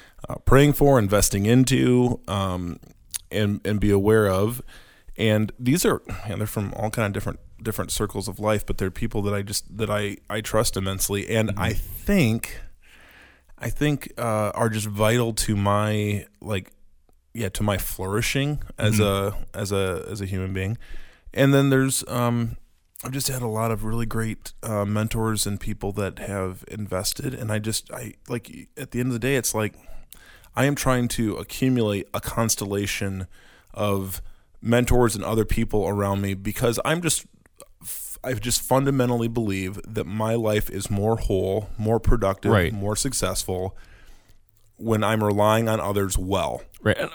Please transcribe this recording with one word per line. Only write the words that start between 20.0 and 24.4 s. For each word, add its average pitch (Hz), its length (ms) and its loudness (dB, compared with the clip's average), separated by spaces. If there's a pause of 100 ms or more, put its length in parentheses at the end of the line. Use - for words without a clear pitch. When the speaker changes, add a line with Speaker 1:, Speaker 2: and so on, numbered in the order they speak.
Speaker 1:
as 98 120 -8
a 98 40 -6
human 95 280 -4
being. 95 240 -4 (560)
And 139 200 4
then 139 160 6
there's, 131 380 2
um, 120 500 -2 (460)
I've 127 80 -10
just 135 160 -4
had 131 140 -4
a 120 60 -2
lot 113 240 0
of 107 120 -2
really 113 220 0
great, 110 480 -4 (100)